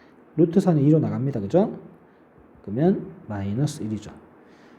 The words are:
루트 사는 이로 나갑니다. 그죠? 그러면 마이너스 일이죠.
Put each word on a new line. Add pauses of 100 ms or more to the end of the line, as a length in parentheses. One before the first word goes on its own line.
(360)
루트
사는
이로
나갑니다.
그죠? (840)
그러면 (200)
마이너스
일이죠. (680)